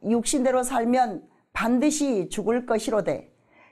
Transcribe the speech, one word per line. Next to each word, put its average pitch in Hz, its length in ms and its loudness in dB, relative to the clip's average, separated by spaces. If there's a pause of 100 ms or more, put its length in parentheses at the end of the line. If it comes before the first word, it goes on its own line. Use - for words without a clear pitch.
육신대로 254 600 0
살면 240 640 0 (260)
반드시 247 760 0
죽을 233 360 -2
것이로되, 214 680 -2 (400)